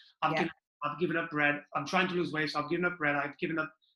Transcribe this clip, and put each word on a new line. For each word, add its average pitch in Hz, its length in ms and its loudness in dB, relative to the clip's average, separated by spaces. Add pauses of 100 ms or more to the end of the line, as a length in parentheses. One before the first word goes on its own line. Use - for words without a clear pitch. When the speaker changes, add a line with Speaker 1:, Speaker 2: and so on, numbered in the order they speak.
(200)
Speaker 1:
"I've 156 120 2
Speaker 2:
Yeah. 156 60 0
Speaker 1:
given, 165 120 0 (320)
I've 143 160 -2
given 165 180 0
up 165 120 -2
bread. 147 340 2 (120)
I'm 147 100 -2
trying 185 220 2
to 175 80 -2
lose 160 160 0
weight, 151 180 0
so 147 100 -2
I've 143 100 -2
given 175 160 0
up 175 120 0
bread. 147 180 2
I've 143 220 -4
given 165 220 -2
up 156 120 -2 (240)